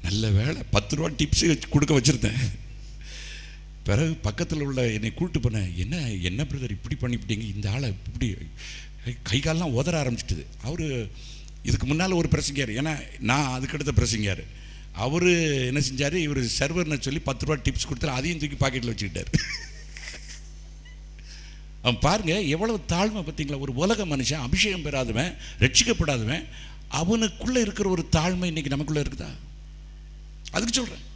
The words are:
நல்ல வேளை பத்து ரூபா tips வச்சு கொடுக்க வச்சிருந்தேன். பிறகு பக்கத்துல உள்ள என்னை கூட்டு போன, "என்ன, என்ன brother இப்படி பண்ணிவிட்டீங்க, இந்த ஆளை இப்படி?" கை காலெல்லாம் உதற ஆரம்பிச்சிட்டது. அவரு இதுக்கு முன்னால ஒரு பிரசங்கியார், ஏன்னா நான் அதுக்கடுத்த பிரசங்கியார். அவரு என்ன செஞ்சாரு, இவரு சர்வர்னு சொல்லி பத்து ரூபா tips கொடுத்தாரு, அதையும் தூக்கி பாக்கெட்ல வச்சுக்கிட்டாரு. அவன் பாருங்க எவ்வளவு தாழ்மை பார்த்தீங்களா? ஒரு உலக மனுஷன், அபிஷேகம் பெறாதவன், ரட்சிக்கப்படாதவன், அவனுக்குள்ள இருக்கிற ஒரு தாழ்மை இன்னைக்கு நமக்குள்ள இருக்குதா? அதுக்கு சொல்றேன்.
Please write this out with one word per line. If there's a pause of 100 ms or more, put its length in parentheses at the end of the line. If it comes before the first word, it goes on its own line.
நல்ல
வேளை (100)
பத்து
ரூபா
tips
வச்சு
கொடுக்க
வச்சிருந்தேன். (1300)
பிறகு
பக்கத்துல
உள்ள
என்னை
கூட்டு
போன,
"என்ன,
என்ன
brother
இப்படி
பண்ணிவிட்டீங்க,
இந்த
ஆளை (120)
இப்படி?" (880)
கை
காலெல்லாம்
உதற
ஆரம்பிச்சிட்டது. (160)
அவரு (520)
இதுக்கு
முன்னால
ஒரு
பிரசங்கியார்,
ஏன்னா
நான்
அதுக்கடுத்த
பிரசங்கியார். (480)
அவரு
என்ன
செஞ்சாரு,
இவரு (100)
சர்வர்னு
சொல்லி
பத்து
ரூபா
tips
கொடுத்தாரு,
அதையும்
தூக்கி
பாக்கெட்ல
வச்சுக்கிட்டாரு. (2500)
அவன்
பாருங்க
எவ்வளவு
தாழ்மை
பார்த்தீங்களா?
ஒரு
உலக
மனுஷன்,
அபிஷேகம்
பெறாதவன், (240)
ரட்சிக்கப்படாதவன், (460)
அவனுக்குள்ள
இருக்கிற
ஒரு
தாழ்மை
இன்னைக்கு
நமக்குள்ள
இருக்குதா? (1200)
அதுக்கு
சொல்றேன். (100)